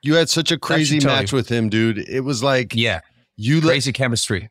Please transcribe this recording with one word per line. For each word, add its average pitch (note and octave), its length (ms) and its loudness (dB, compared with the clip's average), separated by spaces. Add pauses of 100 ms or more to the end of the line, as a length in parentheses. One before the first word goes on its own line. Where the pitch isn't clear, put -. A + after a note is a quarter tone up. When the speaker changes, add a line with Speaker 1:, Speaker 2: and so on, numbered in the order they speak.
Speaker 1:
You D3 140 2
had E3 160 4
such E3 220 0
a - 20 2
Speaker 2:
That D3 60 -6
Speaker 1:
crazy D3+ 400 2
Speaker 2:
should C#3 80 4
tell C#3 80 2
Speaker 1:
match C3 160 -2
Speaker 2:
you. C#3 40 0
Speaker 1:
with A#2 120 -2
him, A#2 200 0
dude. A2 300 0
It A#2+ 220 -6
was C3 200 -4
like B2+ 320 0
Speaker 2:
Yeah. A2+ 280 0 (360)
Speaker 1:
you A#2+ 240 0
let D#3+ 120 2
Speaker 2:
Crazy C#3 200 0
chemistry. A2+ 580 -4